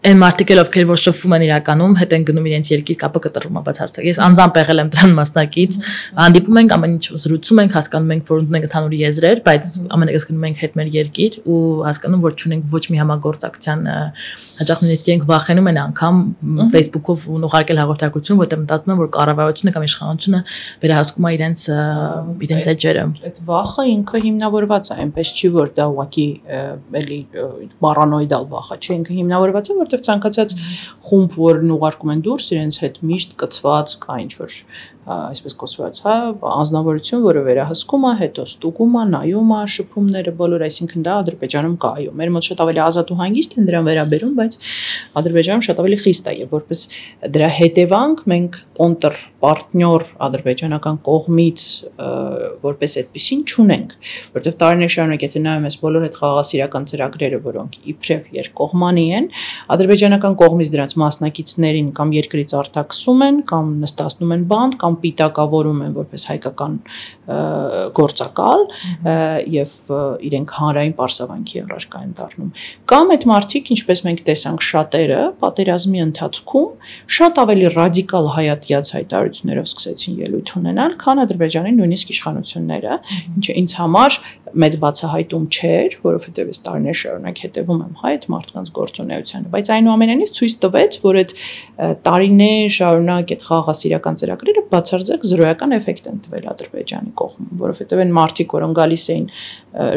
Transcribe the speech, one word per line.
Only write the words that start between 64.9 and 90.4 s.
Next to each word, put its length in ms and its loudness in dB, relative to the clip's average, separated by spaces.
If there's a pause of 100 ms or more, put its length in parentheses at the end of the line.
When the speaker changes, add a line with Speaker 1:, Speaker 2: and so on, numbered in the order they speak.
Speaker 2:
պիտակավորում 800 0
են 140 -6
որպես 320 -10
հայկական, 500 -8
ը, 640 -10 (500)
գործակալ, 760 2
Speaker 1:
Մհմ։ 400 -10
Speaker 2:
ը, 100 2 (320)
և, 280 -4 (100)
ը, 160 -4 (180)
իրենք 340 -6
հանրային 420 0
պարսավանքի 640 -6
առարկա 400 -14
են 120 -12
դառնում։ 380 -12 (320)
Կամ 300 6
այդ 120 2
մարդիկ, 460 2
ինչպես 320 0
մենք 200 -4
տեսանք 420 -2
շատերը, 560 0 (140)
պատերազմի 640 0
ընթացքում 720 -2 (360)
շատ 340 4
ավելի 280 4
ռադիկալ 600 2
հայատյաց 640 -2
հայտարարություններով 800 -4
սկսեցին 480 -8
ելույթ 360 -6
ունենալ, 420 -2
քան 280 2
Ադրբեջանի 500 -2
նույնիսկ 400 0
իշխանությունները, 840 -6
Speaker 1:
Մհմ։ 400 -10
Speaker 2:
ինչը 200 -4
ինձ 200 0
համար 440 2 (280)
մեծ 280 2
բացահայտում 720 -2
չէր, 500 0
որովհետև 540 -4
ես 100 -12
տարիներ 360 -4
շարունակ 440 -8
հետևում 420 -6
եմ, 100 -12
հա, 140 -12
այդ 200 -4
մարդկանց 440 -10
գործունեությանը, 800 -10
բայց 200 -4
այնուամենայնիվ 640 2
ցույց 240 -2